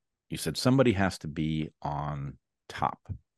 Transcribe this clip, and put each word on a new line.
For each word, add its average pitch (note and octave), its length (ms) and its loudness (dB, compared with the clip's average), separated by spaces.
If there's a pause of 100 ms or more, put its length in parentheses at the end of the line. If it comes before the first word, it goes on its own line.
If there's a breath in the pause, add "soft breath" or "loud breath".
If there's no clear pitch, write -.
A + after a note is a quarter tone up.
(300)
You E2 80 -8
said D#2 220 -4
somebody B2+ 340 6
has F#2+ 280 0
to D#2+ 80 -8
be D#2 420 -2 (100)
on C#2+ 560 -6 (320)
top, - 300 -4 (400)